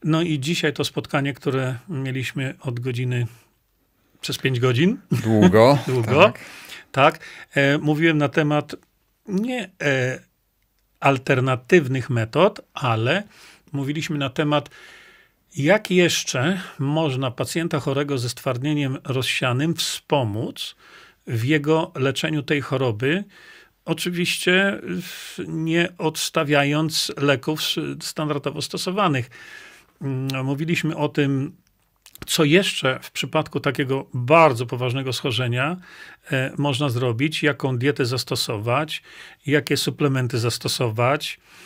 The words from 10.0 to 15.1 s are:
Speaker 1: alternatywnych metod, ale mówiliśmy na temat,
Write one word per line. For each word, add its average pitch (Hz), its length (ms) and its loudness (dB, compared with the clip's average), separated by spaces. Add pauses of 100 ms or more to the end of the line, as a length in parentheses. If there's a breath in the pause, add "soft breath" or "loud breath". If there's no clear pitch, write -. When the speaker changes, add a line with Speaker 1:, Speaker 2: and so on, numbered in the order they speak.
Speaker 1:
alternatywnych 131 1080 2
metod, 143 520 2 (120)
ale 127 500 0 (480 loud breath)
mówiliśmy 147 460 -4
na 139 120 -4
temat, 147 400 0 (840 loud breath)